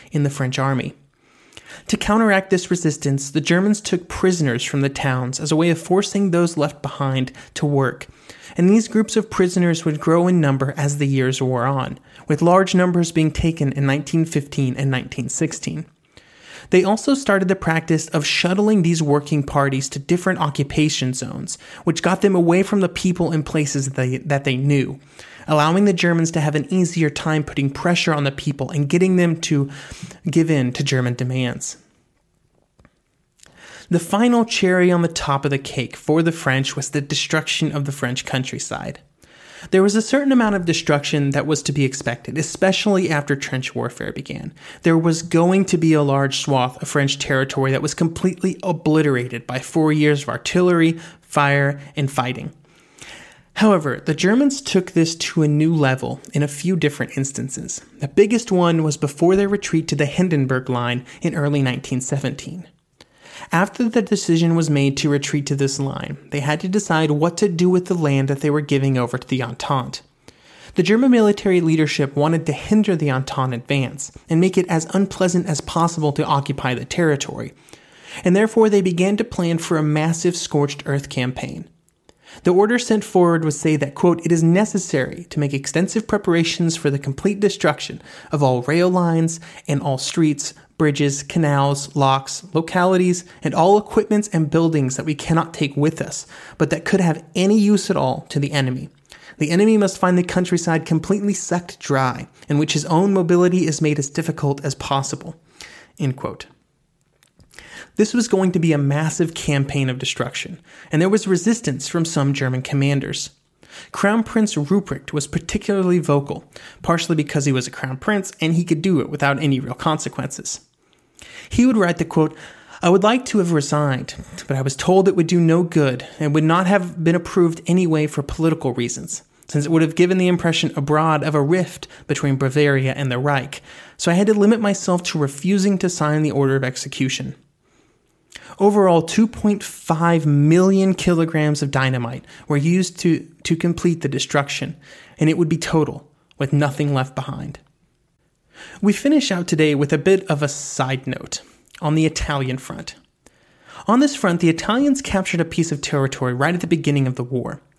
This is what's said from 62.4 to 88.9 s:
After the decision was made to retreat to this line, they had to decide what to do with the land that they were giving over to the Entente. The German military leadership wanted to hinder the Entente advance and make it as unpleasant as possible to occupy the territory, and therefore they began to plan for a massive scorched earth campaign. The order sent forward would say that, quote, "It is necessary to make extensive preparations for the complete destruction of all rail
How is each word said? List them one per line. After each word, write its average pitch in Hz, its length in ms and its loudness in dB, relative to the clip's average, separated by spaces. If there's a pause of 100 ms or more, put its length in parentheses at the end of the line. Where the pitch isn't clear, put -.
After 196 360 0
the 226 140 0
decision 170 540 2
was 156 140 0
made 139 260 2
to 156 120 0
retreat 143 380 -2
to 143 100 -2
this 135 220 -2
line, 139 380 -6 (140)
they 143 100 -4
had 147 200 -2
to 190 80 -6
decide 175 420 0
what 160 280 0
to 208 100 2
do 175 200 2
with 180 180 2
the 190 80 -2
land 139 340 2
that 139 120 -2
they 151 100 0
were 151 100 0
giving 139 360 0
over 123 220 -2
to - 100 -14
the 127 140 -2
Entente. 127 600 -4 (720)
The 180 80 2
German 226 260 4
military 208 500 4
leadership 156 560 0
wanted 147 300 2
to 151 60 0
hinder 202 440 2
the 151 140 0
Entente 131 440 -2
advance 135 580 -4 (160)
and 165 120 2
make 185 160 2
it 185 120 2
as 165 260 0
unpleasant 185 520 0
as 151 140 -4
possible 165 520 0
to 151 120 -2
occupy 139 500 -2
the 120 100 -6
territory, 143 680 -2 (720)
and 180 100 4
therefore 220 340 4
they 202 120 4
began 185 360 2
to - 80 -2
plan 170 340 -2
for 165 200 -2
a 156 40 0
massive 160 540 0
scorched 143 500 -2
earth 139 220 -4
campaign. - 600 -6 (760)
The 180 100 4
order 208 260 4
sent 214 240 0
forward 170 400 2
would 151 100 0
say 156 220 0
that, 139 180 -4
quote, 170 300 2
"It 165 80 0
is 165 100 4
necessary 175 880 0
to - 80 -6
make 143 160 -2
extensive 180 540 -2
preparations 170 680 0
for - 140 -2
the 139 80 0
complete 165 400 -4
destruction - 640 -2 (300)
of 147 100 0
all 127 200 2
rail 175 280 2